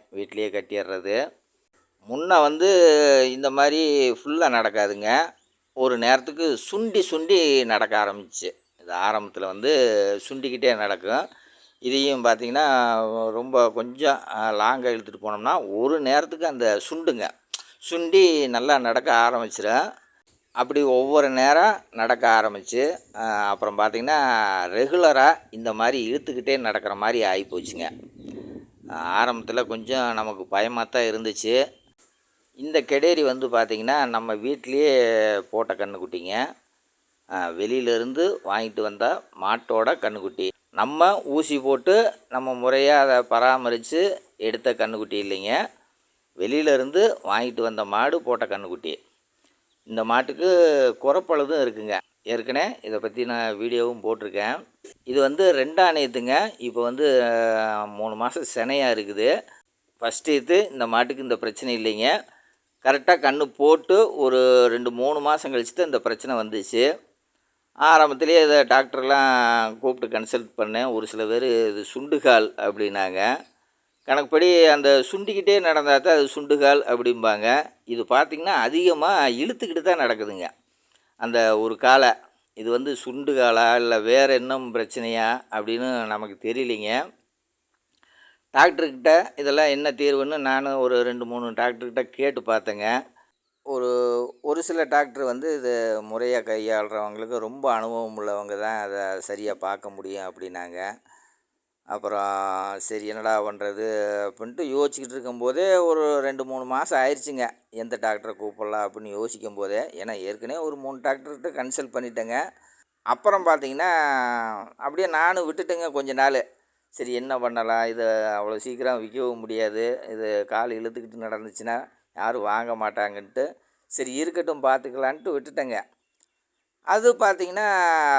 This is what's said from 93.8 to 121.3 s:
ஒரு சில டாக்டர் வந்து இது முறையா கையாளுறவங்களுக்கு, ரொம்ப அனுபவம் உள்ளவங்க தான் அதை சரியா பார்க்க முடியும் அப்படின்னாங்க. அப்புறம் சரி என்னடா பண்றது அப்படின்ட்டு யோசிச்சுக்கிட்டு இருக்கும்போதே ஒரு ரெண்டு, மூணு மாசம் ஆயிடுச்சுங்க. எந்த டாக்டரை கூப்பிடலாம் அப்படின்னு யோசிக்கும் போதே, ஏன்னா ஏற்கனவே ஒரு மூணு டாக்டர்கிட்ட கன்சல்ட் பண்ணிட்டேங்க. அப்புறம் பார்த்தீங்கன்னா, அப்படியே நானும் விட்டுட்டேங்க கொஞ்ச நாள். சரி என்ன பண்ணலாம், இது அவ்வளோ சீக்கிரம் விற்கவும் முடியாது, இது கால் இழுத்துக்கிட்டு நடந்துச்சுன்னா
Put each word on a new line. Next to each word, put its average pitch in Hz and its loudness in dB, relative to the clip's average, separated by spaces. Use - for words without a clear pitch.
ஒரு 151 -4
சில 165 -4
டாக்டர் 139 -2
வந்து 135 -4
இது 117 -2
முறையா 117 -4
கையாளுறவங்களுக்கு, 107 -6
ரொம்ப 123 -4
அனுபவம் 113 -6
உள்ளவங்க 104 -8
தான் 107 -6
அதை 98 -6
சரியா 101 -8
பார்க்க 98 -10
முடியும் 98 -12
அப்படின்னாங்க. 90 -12
அப்புறம் 98 -4
சரி 104 -8
என்னடா 107 -2
பண்றது 104 -8
அப்படின்ட்டு 117 -10
யோசிச்சுக்கிட்டு 135 -4
இருக்கும்போதே 131 -2
ஒரு 156 2
ரெண்டு, 135 -4
மூணு 131 -8
மாசம் 135 -2
ஆயிடுச்சுங்க. 135 -2
எந்த 113 -10
டாக்டரை 110 -4
கூப்பிடலாம் 104 -8
அப்படின்னு 107 -16
யோசிக்கும் 104 -10
போதே, 101 -6
ஏன்னா 113 -10
ஏற்கனவே 107 -10
ஒரு 156 -8
மூணு 135 -14
டாக்டர்கிட்ட 139 -8
கன்சல்ட் 131 -8
பண்ணிட்டேங்க. 120 -6
அப்புறம் 196 0
பார்த்தீங்கன்னா, 156 0
அப்படியே 156 -4
நானும் 165 0
விட்டுட்டேங்க 170 -6
கொஞ்ச 139 -4
நாள். 135 0
சரி 123 -10
என்ன 127 -6
பண்ணலாம், 117 -2
இது 117 -6
அவ்வளோ 104 -6
சீக்கிரம் 127 -6
விற்கவும் 117 -6
முடியாது, 110 -4
இது 107 -4
கால் 113 -4
இழுத்துக்கிட்டு 113 -12
நடந்துச்சுன்னா 110 -10